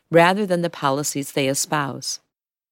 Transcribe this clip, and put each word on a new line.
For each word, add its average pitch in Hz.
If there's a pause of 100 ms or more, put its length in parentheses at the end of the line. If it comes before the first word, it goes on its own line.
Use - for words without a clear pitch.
(100)
rather 185
than 175
the 170
policies 139
they 139
espouse. 135 (520)